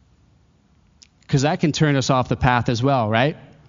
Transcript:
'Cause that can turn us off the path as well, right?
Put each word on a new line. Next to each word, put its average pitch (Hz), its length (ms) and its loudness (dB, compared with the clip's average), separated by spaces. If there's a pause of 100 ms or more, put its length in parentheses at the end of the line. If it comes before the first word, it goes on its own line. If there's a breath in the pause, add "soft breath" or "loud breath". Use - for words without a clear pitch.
(1300)
'Cause 139 140 0
that 160 180 -2
can 156 120 0
turn 147 240 2
us 131 140 -2
off 127 200 0
the 123 80 -4
path 123 320 0
as 117 140 -2
well, 131 260 0
right? 127 260 0 (340)